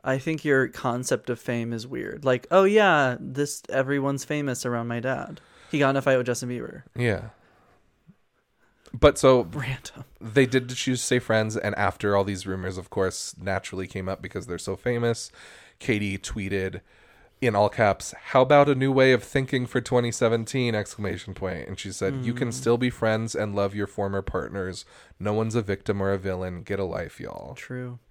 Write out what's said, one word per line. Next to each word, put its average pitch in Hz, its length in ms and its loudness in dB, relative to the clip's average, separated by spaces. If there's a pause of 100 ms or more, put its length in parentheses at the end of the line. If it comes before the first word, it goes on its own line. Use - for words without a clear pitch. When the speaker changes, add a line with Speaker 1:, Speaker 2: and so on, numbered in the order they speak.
Speaker 1:
I 131 140 0
think 156 260 -4
your 135 240 4
concept 127 600 -4
of 117 100 -4
fame 117 320 -4
is 113 140 -8
weird. 123 400 -8
Like, 127 240 0
"Oh, 190 140 8
yeah, 175 540 6
this, 139 520 -6
everyone's 135 560 0
famous 143 400 -4
around 120 220 -2
my 117 120 -4
dad. 131 400 -6 (300)
He 156 80 -2
got 139 100 4
in 135 80 2
a 131 60 0
fight 135 160 4
with 123 80 0
Justin 123 240 -4
Bieber." 120 320 -10 (120)
Speaker 2:
Yeah. 113 360 0 (1700)
But 143 200 6
so 131 240 8 (100)
Speaker 1:
Random. 131 520 -8 (160)
Speaker 2:
they 113 260 4
did 123 280 0
choose 127 260 -2
to - 60 -6
stay 127 120 2
friends, 110 380 0
and 101 200 -2
after 101 400 0
all 98 80 4
these 95 220 -4
rumors, 92 320 -4
of 90 100 -12
course, - 500 -4
naturally 95 480 -6
came 95 220 -8
up 95 140 -6
because 98 240 -10
they're 87 120 -6
so 98 180 -6
famous, 120 540 -2 (480)
Katie 104 380 0
tweeted 95 640 -4 (640)
in 117 120 2
all 101 140 4
caps, - 460 2 (140)
"How - 120 6
about 143 300 8
a 139 40 4
new 135 160 2
way 131 220 8
of 120 100 4
thinking 131 440 -2
for 127 160 -2
twenty 120 280 2
seventeen?" 117 640 0
exclamation 98 600 -6
point. 87 340 -6
And 95 100 -10
she 98 140 -10
said, 127 320 -4
"You 120 80 0
can 123 160 -2
Speaker 1:
Mm. 117 60 -6
Speaker 2:
still 120 240 2
be 123 100 0
friends 110 460 0
and 101 200 -2
love 101 200 0
your 101 140 -2
former 98 340 -4
partners. 92 640 -6 (340)
No 104 140 -2
one's 110 220 0
a 117 60 2
victim 98 380 -2
or 98 120 2
a 98 60 0
villain. 92 440 -6
Get 98 180 -4
a 95 40 0
life, - 360 -6
y'all." - 340 -12
Speaker 1:
True. 123 440 -12 (120)